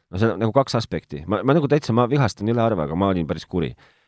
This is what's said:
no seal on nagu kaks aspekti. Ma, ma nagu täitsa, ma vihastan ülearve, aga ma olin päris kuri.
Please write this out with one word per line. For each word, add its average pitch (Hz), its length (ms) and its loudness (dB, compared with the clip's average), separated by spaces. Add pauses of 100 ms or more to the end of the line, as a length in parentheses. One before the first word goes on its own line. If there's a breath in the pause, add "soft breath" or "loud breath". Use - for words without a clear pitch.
(120)
no 90 60 -8
seal 110 160 2
on 92 80 -4
nagu 110 140 0
kaks 135 240 2
aspekti. 73 500 -8
Ma, 98 160 0
ma 135 80 4
nagu 151 160 2
täitsa, 143 240 0
ma 120 160 2
vihastan 117 400 0
ülearve, 113 380 0
aga 78 100 -4
ma 98 160 2
olin 85 160 0
päris 80 160 -6
kuri. 78 240 -2 (380 soft breath)